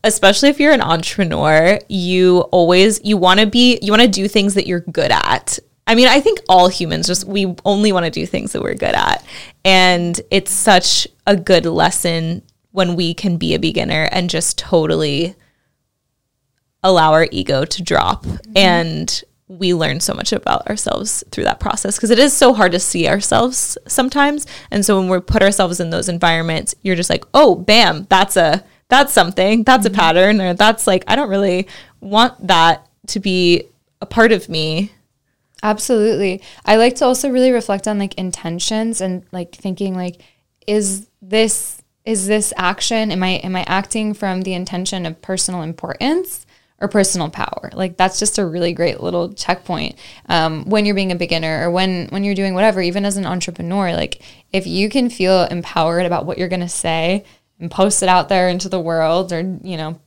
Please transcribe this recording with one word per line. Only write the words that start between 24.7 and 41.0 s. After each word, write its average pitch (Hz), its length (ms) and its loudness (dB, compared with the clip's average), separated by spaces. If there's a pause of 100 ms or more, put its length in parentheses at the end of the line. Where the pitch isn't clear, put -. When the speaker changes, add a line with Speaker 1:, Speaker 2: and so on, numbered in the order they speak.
Speaker 1:
And 202 140 0
so 196 140 2
when 185 100 -2
we 185 100 2
put - 240 2
ourselves 190 360 2
in 165 120 -4
those 175 180 -4
environments, 165 720 -2
you're 185 140 0
just 175 140 -4
like, 170 140 -2 (100)
"Oh, 254 220 6
bam, 180 540 2
that's 196 260 2
a, 170 280 2 (260)
that's 269 240 4
something, 196 500 2
that's 254 220 4
Speaker 2:
Mm-hmm. 196 100 0
Speaker 1:
a - 20 0
pattern," 185 440 4
or 180 120 -2
that's, 214 340 2
like, 185 200 0
"I - 80 4
don't 269 140 -2
really 190 380 0 (320)
want 208 480 0
that 165 380 4 (220)
to - 120 -6
be 180 440 2 (380)
a - 40 -12
part 226 260 2
of - 180 0
me." 160 420 -4 (720)
Speaker 2:
Absolutely. 208 800 0 (240)
I 214 100 4
like 240 200 4
to 285 100 0
also 254 240 0
really 254 220 2
reflect 214 360 -2
on, 208 120 -2
like, 196 160 -4
intentions 190 840 -6
and, 185 300 -4
like, 175 240 -12
thinking, 190 400 -6
like, 180 220 -8 (500)
"Is 208 400 -4 (140)